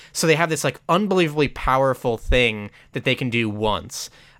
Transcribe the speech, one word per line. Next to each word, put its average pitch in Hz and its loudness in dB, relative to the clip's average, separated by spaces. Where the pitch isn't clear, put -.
So - -2
they 156 4
have 160 0
this, 156 -2
like, 135 -4
unbelievably 170 2
powerful 131 0
thing 110 2
that - -6
they 127 2
can 127 -2
do 117 0
once. 104 -2